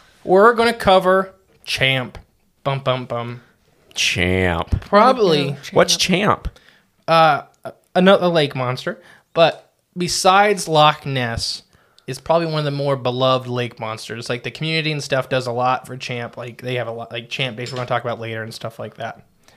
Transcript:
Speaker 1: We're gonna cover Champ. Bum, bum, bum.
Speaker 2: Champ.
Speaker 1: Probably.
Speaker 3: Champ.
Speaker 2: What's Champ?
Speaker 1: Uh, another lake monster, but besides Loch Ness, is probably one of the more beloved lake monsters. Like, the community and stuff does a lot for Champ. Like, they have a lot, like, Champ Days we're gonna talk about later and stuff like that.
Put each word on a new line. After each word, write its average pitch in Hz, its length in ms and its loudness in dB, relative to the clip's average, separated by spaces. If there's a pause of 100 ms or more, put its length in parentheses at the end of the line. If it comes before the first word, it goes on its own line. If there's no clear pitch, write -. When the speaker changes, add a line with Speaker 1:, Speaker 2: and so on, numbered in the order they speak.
(240)
Speaker 1:
We're 196 320 6
gonna 226 180 2
cover 190 600 2 (300)
Champ. 131 540 -2 (460)
Bum, 135 160 -4
bum, 131 260 -2
bum. 120 360 -8 (520)
Speaker 2:
Champ. 90 880 0
Speaker 1:
Probably. 202 720 2
Speaker 3:
Champ. - 200 -14
Speaker 2:
What's 180 240 2
Champ? 143 500 0 (600)
Speaker 1:
Uh, 160 360 4 (520)
another 180 320 6
lake 156 280 2
monster, 131 460 -6 (320)
but - 380 2 (260)
besides 190 720 2
Loch 151 380 4
Ness, 123 580 -4 (440)
is 135 120 -8
probably 165 280 0
one 156 120 -2
of 151 60 -2
the 143 60 -2
more 143 260 0
beloved 127 500 0
lake 123 320 -4
monsters. 113 480 -10
Like, 123 160 -6
the 123 80 -8
community 160 400 -4
and 147 120 -6
stuff 135 260 -2
does 127 180 0
a 120 40 -2
lot 123 360 -2
for 127 80 -12
Champ. 120 400 -10
Like, - 260 -14
they 127 140 -6
have 120 120 -4
a 98 40 -6
lot, 117 200 -12
like, 120 180 -10
Champ 131 280 -6
Days 123 140 -10
we're 127 60 -10
gonna 123 100 -6
talk 131 160 -2
about 117 160 -6
later 113 240 -8
and 113 100 -12
stuff - 260 -12
like 110 160 -12
that. - 300 -12 (320)